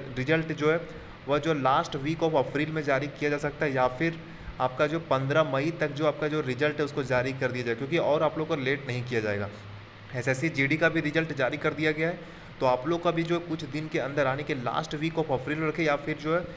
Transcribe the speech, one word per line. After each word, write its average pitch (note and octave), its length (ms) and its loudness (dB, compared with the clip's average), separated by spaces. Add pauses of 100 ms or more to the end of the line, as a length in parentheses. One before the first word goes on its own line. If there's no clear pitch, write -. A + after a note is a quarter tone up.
(180)
result D#3+ 360 2
जो D3 180 4
है E3 80 2 (480)
वह C#3 120 4
जो D#3+ 140 2
last D3 440 2
week D3+ 220 -2
of D#3 180 4
April D3+ 340 2
में D#3+ 120 -2
जारी C#3 260 2
किया D3 200 -2
जा D3 100 2
सकता D3 260 -2
है C#3 80 2
या B2+ 160 6
फिर E3 300 -2 (420)
आपका C3 260 2
जो D#3+ 120 -2 (100)
पन्द्रह C#3+ 440 2
मई C#3+ 260 0
तक D3+ 140 0
जो D3+ 140 0
आपका D3 200 2
जो D3+ 160 0
रिजल्ट C#3+ 360 0
है D3+ 60 2
उसको C#3+ 200 -2
जारी B2+ 280 2
कर C3 180 0
दिया B2 140 -2
जाए, A#2 100 0
क्योंकि C3+ 240 -2
और D3 240 4
आप D3+ 140 2
लोग D#3 100 -2
को E3 100 0
late C#3 300 -2
नहीं B2 160 -4
किया A#2+ 180 0
जाएगा। G2+ 280 0 (680)
एसएससी C3 360 0
जीडी C#3 260 2
का E3 120 4
भी D#3+ 120 0
रिजल्ट D3+ 340 0
जारी C3+ 220 0
कर D3+ 160 0
दिया D#3 180 2
गया D#3+ 180 0
है, - 300 -8 (200)
तो C3+ 80 2
आप B2+ 200 4
लोग E3+ 160 0
का F3 80 4
भी E3 120 0
जो E3 180 0
कुछ D#3+ 240 -6
दिन D3 220 -6
के D#3 120 -2
अंदर C#3 280 0
आने C#3 160 0
के D3+ 120 -2
last B2+ 400 -2
week D#3 200 -2
of D#3 180 0
April D3 300 -2
रखे D#3 200 0
या D3 140 4
फिर D3+ 200 -4
जो D#3 180 -2
है F3+ 40 2 (180)